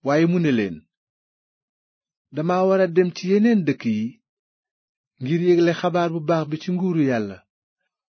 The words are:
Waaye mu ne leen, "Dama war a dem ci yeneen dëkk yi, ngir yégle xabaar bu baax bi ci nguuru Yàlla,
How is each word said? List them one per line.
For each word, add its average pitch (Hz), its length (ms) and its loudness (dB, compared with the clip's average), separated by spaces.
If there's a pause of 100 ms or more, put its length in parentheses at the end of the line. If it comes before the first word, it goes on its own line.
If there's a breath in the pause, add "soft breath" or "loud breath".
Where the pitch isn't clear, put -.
Waaye 147 220 2
mu 180 140 0
ne 156 100 0
leen, 101 260 0 (1600)
"Dama 165 320 -2
war 190 160 2
a 190 60 4
dem 180 260 2
ci - 140 -14
yeneen 208 380 4
dëkk 143 200 -2
yi, 110 220 -2 (1120)
ngir 151 220 -2
yégle 170 300 4
xabaar 170 380 -2
bu 165 100 -6
baax 156 260 0
bi 147 120 -6
ci - 120 -10
nguuru 180 320 0
Yàlla, 107 360 -2 (720)